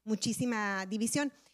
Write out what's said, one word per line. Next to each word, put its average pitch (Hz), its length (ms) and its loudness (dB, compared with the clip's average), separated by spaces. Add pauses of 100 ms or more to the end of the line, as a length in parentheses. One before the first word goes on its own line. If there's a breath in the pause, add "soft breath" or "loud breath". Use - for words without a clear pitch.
muchísima 214 840 0
división. 226 460 0 (220 soft breath)